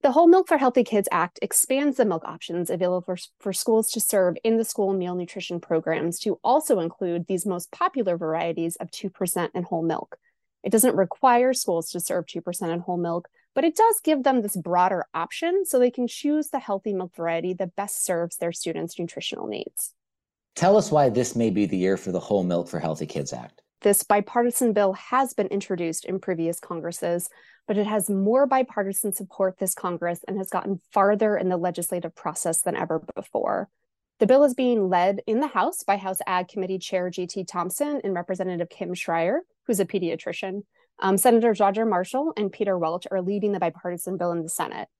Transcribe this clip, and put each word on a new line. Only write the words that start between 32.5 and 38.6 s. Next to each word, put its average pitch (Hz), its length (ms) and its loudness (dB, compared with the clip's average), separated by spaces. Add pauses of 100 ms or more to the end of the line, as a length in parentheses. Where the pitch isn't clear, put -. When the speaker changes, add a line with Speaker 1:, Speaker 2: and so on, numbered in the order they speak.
Speaker 1:
than - 140 -2
ever 160 280 -2 (120)
before. - 540 -2 (500)
The 220 60 4
bill 262 180 6
is 254 120 4
being 233 340 2
led 185 380 2
in 220 120 0
the 208 80 0
House 233 360 -2
by 202 140 2
House 190 280 -6
Ag 180 220 -2
Committee 190 320 -6
Chair 180 320 -2
J 180 160 -6
T 185 160 -8
Thompson 208 600 -4
and 196 120 -2
Representative 175 540 -4